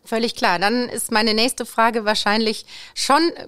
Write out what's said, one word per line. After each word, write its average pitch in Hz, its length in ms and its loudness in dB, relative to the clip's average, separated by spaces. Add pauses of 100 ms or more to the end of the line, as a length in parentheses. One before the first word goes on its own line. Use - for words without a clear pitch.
Völlig 233 320 -4
klar. 185 240 0
Dann 240 300 0
ist - 220 -8
meine 220 220 2
nächste 233 320 0
Frage 226 400 0
wahrscheinlich 214 600 0 (300)
schon 285 260 2 (260)